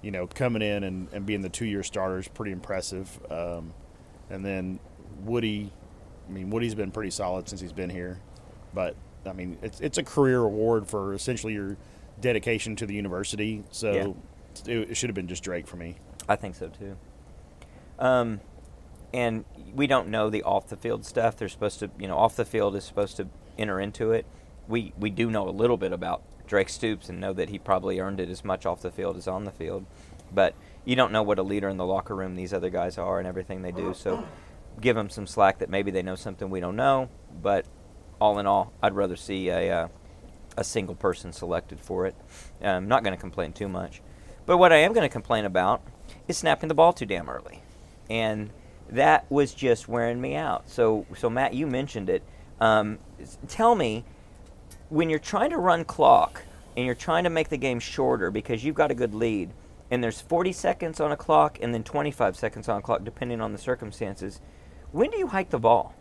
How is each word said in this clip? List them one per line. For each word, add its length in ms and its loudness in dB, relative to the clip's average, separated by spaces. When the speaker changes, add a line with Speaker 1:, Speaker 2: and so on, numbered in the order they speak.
Speaker 1:
you 100 -8
know, 140 -4
coming 360 -2
in 240 0
and, 260 -6
and 140 -8
being 160 -2
the 80 -4
two-year 340 -4
starter 340 -2
is 120 -8
pretty 240 -8
impressive. 680 -8
Um, 440 -6
and 160 -10
then 340 -4
Woody, 500 -2
I 40 -14
mean, 180 -8
Woody's 260 -2
been 160 -4
pretty 200 -6
solid 380 -4
since 100 -10
he's 140 -10
been 160 -6
here. 320 -8
But, 220 -2
I 80 -8
mean, 280 -8
it's, 200 -10
it's 160 -4
a 60 -2
career 400 4
award 440 2
for 260 -2
essentially 400 -4
your 220 -4
dedication 560 0
to 80 -6
the 80 -6
university. 800 -4
So 200 -2
Speaker 2:
Yeah. 80 -4
Speaker 1:
it, 180 -2
it 60 -6
should 120 -2
have 60 -4
been 120 -4
just 160 -8
Drake 240 -6
for 80 -16
me. 220 -12
Speaker 2:
I 80 4
think 180 -10
so, 140 -10
too. 260 -14
Um, 400 4
and 320 0
we 140 2
don't 220 2
know 200 2
the 140 -2
off-the-field 600 -2
stuff. 320 0
They're 120 -6
supposed 300 -4
to, 180 -6
you 100 -10
know, 100 -2
off 180 4
the 100 0
field 300 0
is 80 -6
supposed 340 -2
to 100 -6
enter 220 -2
into 320 -2
it. 140 2
We, 300 -2
we 120 0
do 200 0
know 180 0
a 40 -4
little 260 4
bit 160 -2
about 300 -4
Drake 220 4
Stoops 380 -2
and 140 -8
know 120 -2
that 160 -2
he 80 -8
probably 420 0
earned 200 -4
it 100 -4
as 140 -10
much 220 -4
off 160 -2
the 100 -6
field 240 -4
as 120 -10
on 180 -4
the 60 -8
field. 340 -8
But 200 4
you 120 0
don't 160 4
know 120 4
what 160 2
a 40 0
leader 260 0
in 80 -4
the 80 -2
locker 300 -2
room 200 -6
these 180 -6
other 160 -2
guys 280 -2
are 220 -2
and 80 -4
everything 340 -8
they 100 -6
do. 220 -4
So 320 -4
give 160 4
'em 120 -4
some 180 -10
slack 320 4
that 100 -4
maybe 220 0
they 100 0
know 140 -4
something 340 -8
we 100 -4
don't 160 -4
know. 340 2
But 240 2
all 200 6
in 80 0
all, 260 2
I'd 120 2
rather 200 0
see 340 -4
a, 220 2
uh, 40 -4
a 60 -2
single 320 -4
person 360 -2
selected 480 -6
for 260 -4
it. 100 -4
I'm 260 0
not 160 2
gonna 140 -2
complain 360 -6
too 160 -6
much. 320 -8
But 120 6
what 160 10
I 40 12
am 160 8
gonna 160 4
complain 360 0
about 380 4
is 100 -2
snapping 320 2
the 60 0
ball 160 10
too 140 -4
damn 240 -4
early. 320 -12
And 400 0
that 420 6
was 220 4
just 340 2
wearing 340 0
me 140 -4
out. 340 -4
So, 360 4
so 120 0
Matt, 260 0
you 100 0
mentioned 440 -4
it. 120 2
Um, 400 4
s-, 280 -16
tell 260 6
me, 320 0
when 200 2
you're 80 2
trying 320 0
to 80 -2
run 260 4
clock 600 6
and 80 0
you're 80 0
trying 300 0
to 80 4
make 180 0
the 80 -2
game 220 0
shorter 500 0
because 340 -2
you've 120 -2
got 160 4
a 20 2
good 220 0
lead, 340 0
and 140 0
there's 180 -2
forty 300 0
seconds 480 -2
on 120 2
a 60 -2
clock 420 4
and 140 -2
then 100 -2
twenty-five 540 0
seconds 320 -4
on 80 0
a 60 -4
clock, 200 0
depending 380 -6
on 100 -2
the 60 -8
circumstances, 840 -6
when 180 2
do 80 -4
you 100 0
hike 220 -2
the 80 0
ball? 440 4